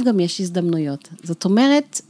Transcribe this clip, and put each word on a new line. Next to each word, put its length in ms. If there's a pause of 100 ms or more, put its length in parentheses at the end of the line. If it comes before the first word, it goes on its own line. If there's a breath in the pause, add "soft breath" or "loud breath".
גם 140
יש 200
הזדמנויות. 680 (140)
זאת 220
אומרת, 640